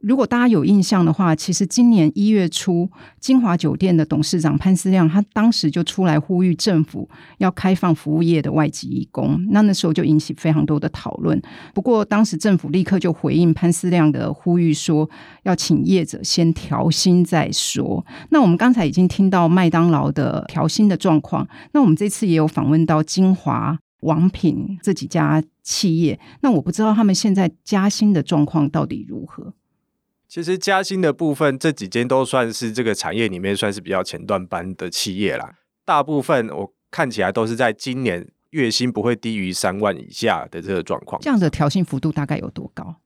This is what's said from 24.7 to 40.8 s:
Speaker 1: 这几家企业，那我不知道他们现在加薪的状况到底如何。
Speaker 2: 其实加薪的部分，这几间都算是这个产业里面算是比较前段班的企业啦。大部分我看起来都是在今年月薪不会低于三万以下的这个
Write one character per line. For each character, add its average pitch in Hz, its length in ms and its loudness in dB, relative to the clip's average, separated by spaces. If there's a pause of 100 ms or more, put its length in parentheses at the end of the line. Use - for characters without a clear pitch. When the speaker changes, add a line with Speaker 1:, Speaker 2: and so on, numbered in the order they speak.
Speaker 1:
这 196 140 -2
几 - 140 -8
家 156 340 0 (200)
企 165 400 -2
业， 143 160 0 (220)
那 277 100 2
我 175 120 2
不 175 80 -6
知 214 120 -2
道 214 120 2
他 226 80 2
们 202 100 4
现 190 220 0
在 190 160 2 (140)
加 202 240 0
薪 208 240 2
的 160 100 2
状 147 240 2
况 147 240 0
到 147 160 -2
底 - 220 -10
如 - 180 -12
何。 - 280 -18 (720)
Speaker 2:
其 - 120 -12
实 175 160 -2
加 190 240 0
薪 190 200 -4
的 156 120 2
部 151 220 -2
分， 139 240 0
这 156 140 0
几 104 160 -8
间 117 180 -2
都 131 180 0
算 123 280 -2
是 113 180 -6
这 117 140 -4
个 110 100 0
产 90 220 -8
业 113 100 0
里 92 140 -6
面 98 160 -4
算 101 160 -2
是 98 80 -10
比 82 100 -14
较 92 120 -2
前 85 220 -10
段 98 220 -4
班 90 300 -8
的 92 120 -10
企 92 280 -6
业 95 200 -2
啦。 - 160 -12 (320)
大 156 160 0
部 143 220 -2
分 127 280 0
我 78 220 -10 (200)
看 143 180 -2
起 101 120 -4
来 92 100 0
都 110 120 0
是 113 120 -4
在 120 160 0
今 127 320 -8
年 87 200 -4 (260)
月 131 200 -2
薪 123 220 -2
不 104 100 -4
会 117 140 0
低 113 200 -8
于 92 160 -6
三 95 280 -4
万 101 160 -2
以 64 140 -16
下 95 380 -2
的 82 140 -14
这 95 100 -8
个 90 80 -2